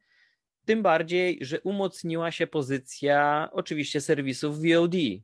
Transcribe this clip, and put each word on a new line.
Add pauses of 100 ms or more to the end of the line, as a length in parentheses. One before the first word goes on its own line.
(640)
tym
bardziej,
że
umocniła
się
pozycja
oczywiście
serwisów
V
O
D, (260)